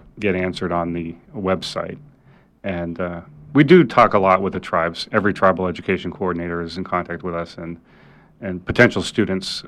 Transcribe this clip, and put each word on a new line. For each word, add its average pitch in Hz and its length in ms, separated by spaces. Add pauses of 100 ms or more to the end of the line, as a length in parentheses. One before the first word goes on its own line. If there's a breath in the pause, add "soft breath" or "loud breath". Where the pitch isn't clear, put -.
(200)
get 101 160
answered 90 360
on 85 220
the 85 220 (200)
website. 92 640 (680 soft breath)
And, 87 360
uh, 87 220 (320)
we 147 100
do 170 200
talk 113 300
a 104 60
lot 95 220
with 95 120
the 92 60
tribes. 85 520
Every 107 220
tribal 92 340
education 87 440
coordinator 85 500
is 85 160
in 92 60
contact 87 400
with 87 100
us, 85 240
and, 85 220 (640 soft breath)
and 92 220
potential 104 380
students 95 680